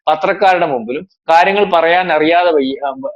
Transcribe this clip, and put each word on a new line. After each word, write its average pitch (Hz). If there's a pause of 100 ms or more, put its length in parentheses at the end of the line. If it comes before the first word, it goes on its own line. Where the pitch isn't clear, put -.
പത്രക്കാരുടെ 180
മുമ്പിലും 131 (220)
കാര്യങ്ങൾ 190
പറയാൻ 175
അറിയാതെ 170
വയ്യ-, 139 (360)